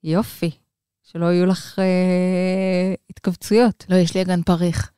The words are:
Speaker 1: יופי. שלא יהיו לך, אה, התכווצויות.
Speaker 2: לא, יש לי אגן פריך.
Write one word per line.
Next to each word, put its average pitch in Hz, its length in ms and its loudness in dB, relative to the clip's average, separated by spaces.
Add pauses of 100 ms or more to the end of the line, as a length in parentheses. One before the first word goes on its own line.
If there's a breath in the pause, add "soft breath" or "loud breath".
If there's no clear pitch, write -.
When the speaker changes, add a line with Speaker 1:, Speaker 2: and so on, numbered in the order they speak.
Speaker 1:
יופי. 170 480 -2 (600)
שלא 170 140 -4
יהיו 175 200 2
לך, 185 340 -2
אה, 185 1120 0 (160)
התכווצויות. - 800 0
Speaker 2:
לא, 180 60 2
יש 180 180 2
לי 190 80 0
אגן 180 200 0
פריך. 175 560 0